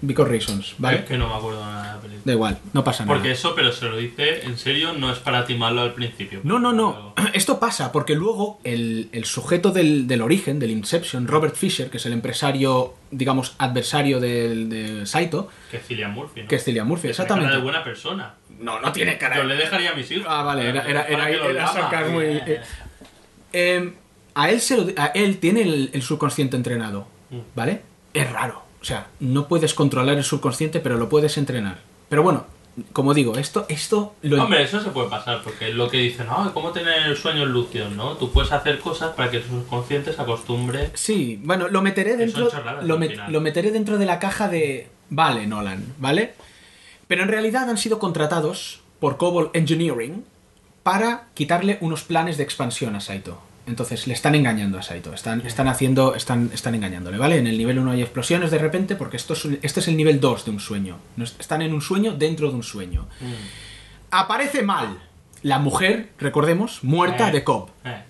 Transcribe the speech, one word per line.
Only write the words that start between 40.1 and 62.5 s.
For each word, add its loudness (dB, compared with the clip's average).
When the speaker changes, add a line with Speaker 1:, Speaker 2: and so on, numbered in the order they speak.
Speaker 2:
se -6
acostumbre". -2
Speaker 1:
Sí, -2
bueno, 0
lo 2
meteré 2
Speaker 2:
Que 2
son 2
Speaker 1:
dentro, 0
Speaker 2:
chorradas -6
Speaker 1:
lo 4
Speaker 2:
al 2
Speaker 1:
met-, 0
Speaker 2:
final. -8
Speaker 1:
lo 2
meteré 0
dentro 0
de 4
la 2
caja -2
de, 0
"Vale, 2
Nolan", -4
¿vale? 0
Pero 0
en 0
realidad 0
han 0
sido 0
contratados -2
por 0
Cobol 2
Engineering 0
para 0
quitarle 0
unos -2
planes 0
de 0
expansión -4
a -6
Saito. -10
Entonces, -4
le -4
están 2
engañando 2
a -8
Saito, -10
están, -4
Speaker 2:
Mm. -8
Speaker 1:
están 0
haciendo, 4
están, 0
están -2
engañándole, -4
¿vale? 4
En 2
el 0
nivel 2
uno 2
hay 2
explosiones 0
de 4
repente 0
porque -8
esto -6
es -6
un, -2
este 0
es 0
el 2
nivel 6
dos 2
de -4
un -4
sueño. -6
No -4
es-, -10
están -4
en -2
un -2
sueño 0
dentro 0